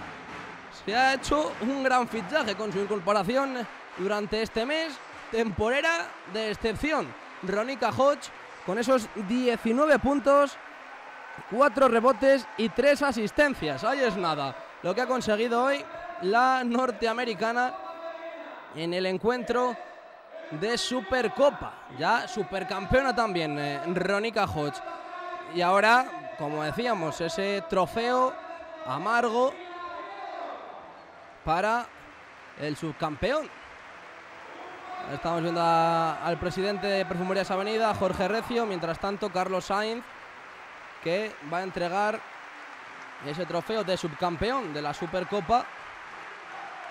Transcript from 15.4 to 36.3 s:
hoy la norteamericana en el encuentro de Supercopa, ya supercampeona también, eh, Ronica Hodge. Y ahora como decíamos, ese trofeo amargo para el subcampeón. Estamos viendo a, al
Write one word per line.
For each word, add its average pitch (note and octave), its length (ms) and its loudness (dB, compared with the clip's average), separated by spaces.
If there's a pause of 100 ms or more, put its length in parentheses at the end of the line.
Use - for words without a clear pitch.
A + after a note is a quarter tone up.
hoy C#4 200 0 (380)
la B3+ 400 4
norteamericana A#3 1120 0 (1000)
en E3+ 220 -2
el F#3 100 0
encuentro A#3 680 0 (720)
de G#3 280 -2
Supercopa, B3 960 2 (260)
ya G3+ 280 2
supercampeona G3 840 2
también, F3 460 0
eh, C#3+ 220 -2 (120)
Ronica G3+ 520 2
Hodge. D3 360 -2 (720)
Y F3 80 2
ahora G#3+ 600 6 (160)
como D3+ 260 -2
decíamos, F3 580 -2
ese G3 480 -2
trofeo A#3+ 640 2 (540)
amargo A#3 680 2 (1900)
para G#3 400 2 (760)
el D3 160 -4
subcampeón. E3 720 -2 (1600)
Estamos E3 280 -2
viendo E3+ 200 0
a, E3 640 4
al E3 120 0